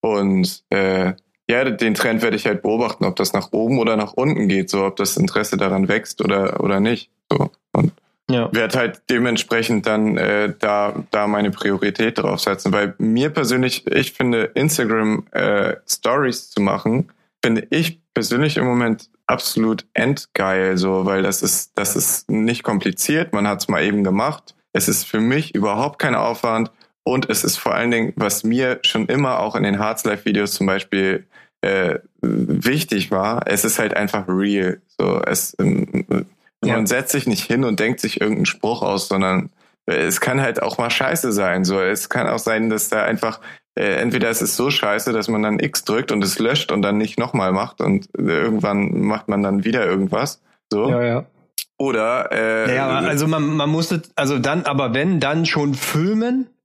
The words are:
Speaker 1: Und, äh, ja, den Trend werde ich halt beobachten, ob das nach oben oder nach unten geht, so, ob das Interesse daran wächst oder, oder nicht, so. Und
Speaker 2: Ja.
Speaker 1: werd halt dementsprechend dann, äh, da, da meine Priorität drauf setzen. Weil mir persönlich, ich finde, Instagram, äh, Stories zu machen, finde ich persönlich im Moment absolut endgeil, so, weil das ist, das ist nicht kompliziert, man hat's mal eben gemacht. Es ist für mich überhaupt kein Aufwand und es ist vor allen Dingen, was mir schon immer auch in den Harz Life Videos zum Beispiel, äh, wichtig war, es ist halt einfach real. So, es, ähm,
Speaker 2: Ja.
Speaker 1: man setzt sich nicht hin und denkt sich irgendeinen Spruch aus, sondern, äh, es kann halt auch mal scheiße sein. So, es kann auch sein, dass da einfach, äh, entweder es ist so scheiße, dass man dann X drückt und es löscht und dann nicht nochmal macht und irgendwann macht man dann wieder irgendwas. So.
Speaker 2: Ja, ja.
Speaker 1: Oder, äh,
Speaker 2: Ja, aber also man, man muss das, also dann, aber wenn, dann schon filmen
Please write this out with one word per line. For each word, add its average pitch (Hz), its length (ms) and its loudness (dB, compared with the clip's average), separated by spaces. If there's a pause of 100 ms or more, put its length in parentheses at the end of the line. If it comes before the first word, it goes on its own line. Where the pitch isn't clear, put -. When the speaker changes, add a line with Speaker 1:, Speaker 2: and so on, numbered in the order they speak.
Speaker 1:
Und, 98 600 0
äh, 95 460 0 (340)
ja, 123 160 2
den 113 300 0
Trend 113 280 0
werde 110 140 0
ich 104 100 -4
halt 104 140 0
beobachten, 113 460 -2
ob 92 100 -2
das - 160 0
nach 98 200 -2
oben 113 260 2
oder 113 180 2
nach 104 160 -2
unten 127 360 2
geht, 95 200 2
so, 98 160 0
ob 98 120 -2
das 98 200 -2
Interesse 101 400 0
daran 95 320 2
wächst 110 340 -2
oder, 98 400 0
oder 98 160 2
nicht, 113 320 0 (220)
so. - 180 0 (220)
Und - 200 2 (380)
Speaker 2:
Ja. 120 220 2
Speaker 1:
werd 110 240 0
halt 117 320 -2
dementsprechend 117 760 0
dann, 107 320 2
äh, 104 400 0
da, 104 360 0 (160)
da 104 160 2
meine 104 240 2
Priorität 101 680 0
drauf 95 220 -2
setzen. 98 320 0
Weil 101 260 0
mir 117 320 2
persönlich, 127 560 0
ich - 260 0
finde, 120 320 0 (100)
Instagram, 113 800 2
äh, 101 440 0 (120)
Stories 127 640 -2
zu 110 100 -2
machen, 104 480 0 (340)
finde 113 280 2
ich 160 300 -2 (120)
persönlich 127 460 0
im 127 80 0
Moment 120 420 0 (180)
absolut 113 680 -2
endgeil, 95 800 0
so, 95 300 0
weil 95 160 2
das 98 200 -2
ist, - 340 -2
das - 200 -2
ist - 340 -2
nicht 110 320 0
kompliziert, 131 680 0
man 104 160 0
hat's 98 200 -2
mal 82 140 2
eben 101 220 2
gemacht. 107 500 0 (200)
Es 101 140 0
ist - 160 -2
für 110 160 -2
mich 135 340 0
überhaupt 107 440 0
kein 131 160 0
Aufwand 113 560 0 (360)
und 127 220 0
es - 160 -2
ist - 140 0
vor - 160 -2
allen 120 160 0
Dingen, 113 260 0
was - 280 -2
mir 127 380 0
schon 110 240 -2
immer 131 340 0
auch 107 160 -2
in 104 60 0
den 101 160 0
Harz 107 260 -2
Life 104 200 -2
Videos 101 300 0
zum 98 120 0
Beispiel, 95 600 0 (340)
äh, 98 380 0 (240)
wichtig 95 880 0
war, 107 360 0
es - 180 0
ist 110 140 0
halt 110 180 0
einfach 101 320 -2
real. 95 520 0 (180)
So, 95 240 0
es, - 360 -2
ähm, - 460 0 (600)
Speaker 2:
Ja. 120 120 2
Speaker 1:
man 110 100 0
setzt 127 260 0
sich 139 140 0
nicht 110 180 -2
hin 127 200 0
und 110 160 0
denkt 113 200 0
sich - 200 -4
irgendeinen 107 260 2
Spruch - 360 -2
aus, 98 260 -2
sondern, 95 420 2 (360)
äh, 85 100 0
es 85 240 0
kann 131 200 0
halt 127 220 -2
auch - 160 -4
mal 120 120 0
scheiße 131 420 0
sein. 95 320 2
So, 95 160 2
es 95 280 -2
kann - 180 -2
auch 117 120 -2
sein, 110 320 0
dass 107 180 -2
da 107 160 0
einfach, 110 360 -2 (380)
äh, 98 180 0
entweder 117 340 0
es 113 100 -2
ist 113 160 -2
so 131 140 0
scheiße, 110 420 0
dass 110 160 -2
man 107 140 0
dann 107 160 0
X - 260 -4
drückt 113 280 -2
und 104 120 0
es 90 140 -2
löscht 117 340 0
und 101 100 0
dann 101 140 2
nicht 107 220 -2
nochmal 98 340 0
macht 98 280 -2
und 98 360 0
irgendwann 101 880 0
macht 104 260 -2
man 101 140 0
dann 98 220 0
wieder 113 220 0
irgendwas. 98 560 -2 (300)
So. 208 160 2
Speaker 2:
Ja, 120 140 2
ja. 120 240 -2 (520)
Speaker 1:
Oder, 120 540 0
äh, 110 420 0
Speaker 2:
Ja, 135 140 0
aber 135 200 0
also 147 180 0
man, 156 300 0
man 147 120 0
muss 160 200 0
das, 165 140 -2 (120)
also 143 240 0
dann, 143 260 0
aber 135 300 0
wenn, 160 260 2
dann 151 240 0
schon 143 300 0
filmen 220 720 0 (180)